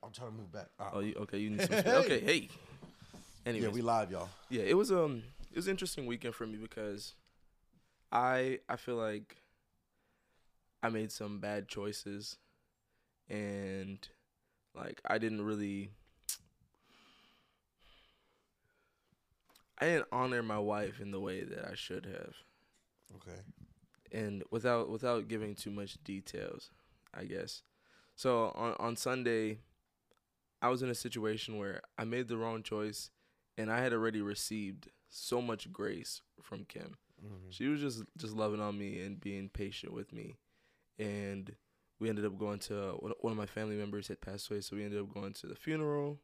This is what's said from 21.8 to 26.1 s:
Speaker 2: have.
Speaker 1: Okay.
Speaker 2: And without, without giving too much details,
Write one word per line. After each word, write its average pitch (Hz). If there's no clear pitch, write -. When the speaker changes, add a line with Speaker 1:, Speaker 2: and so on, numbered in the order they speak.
Speaker 2:
have. -
Speaker 1:
Okay. 90
Speaker 2:
And 104
without, 117
without 113
giving 107
too 104
much 101
details, -